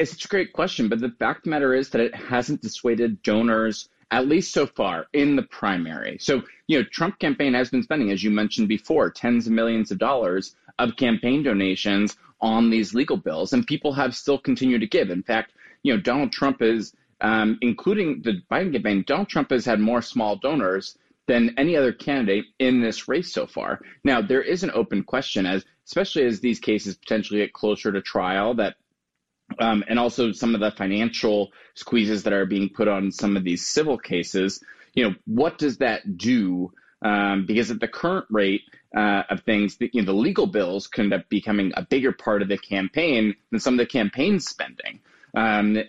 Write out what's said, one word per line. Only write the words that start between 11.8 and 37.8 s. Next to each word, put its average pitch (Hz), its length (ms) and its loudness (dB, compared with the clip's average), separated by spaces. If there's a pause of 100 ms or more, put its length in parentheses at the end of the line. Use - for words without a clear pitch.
on 113 300 4
these 107 220 0
legal 139 240 0
bills, 85 360 -4
and 123 120 2
people 147 280 -2
have 131 240 -2
still 143 200 0
continued 127 440 2
to 113 80 0
give. 120 220 2
In 87 120 -4
fact, 110 300 -2 (320)
you 135 100 2
know, 104 60 2
Donald 123 320 0
Trump 139 280 0
is, 113 320 2 (280)
um, 110 400 2
including 147 640 0
the 101 260 -2
Biden 165 220 0
campaign, 104 340 0
Donald 180 220 0
Trump 147 220 -2
has 123 140 0
had 113 140 2
more 113 240 2
small 107 320 -2
donors 98 640 -2 (300)
than 120 280 4
any 160 200 2
other 131 160 4
candidate 107 540 -2 (120)
in 127 220 4
this 110 260 -2
race 165 260 -2
so - 140 -4
far. - 340 -6 (220)
Now, 131 180 2
there 127 220 2
is 180 220 -2
an - 100 -2
open 104 300 0
question, 110 420 -2
as, 95 180 -2 (220)
especially 170 380 0
as 110 160 0
these 120 180 0
cases 101 380 -2
potentially 104 420 -2
get 101 140 0
closer 104 400 -2
to 98 100 -4
trial, 98 520 0
that, 104 200 -2 (840)
um, 110 260 2
and 117 140 0
also 120 320 0
some 117 240 0
of 101 40 -4
the 107 120 0
financial 104 800 0 (220)
squeezes 107 500 0
that 104 80 0
are 98 140 2
being 98 240 -2
put 107 180 0
on 98 240 0
some 101 240 0
of 92 80 -2
these 90 240 -2
civil 147 300 0
cases, 95 640 -2 (340)
you 127 100 2
know, 95 100 0 (120)
what 131 320 0
does 143 200 -2
that 107 380 -2
do? 92 560 0 (320)
Um, 101 420 0
because 110 240 0
at 110 100 -6